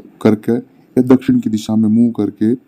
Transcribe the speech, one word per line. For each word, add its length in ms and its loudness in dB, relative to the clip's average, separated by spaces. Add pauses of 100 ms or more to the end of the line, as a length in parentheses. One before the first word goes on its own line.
(220)
करके 300 2
या 520 -6
दक्षिण 360 2
की 100 -6
दिशा 260 -4
में 140 0
मुंह 280 0
करके 280 -4 (220)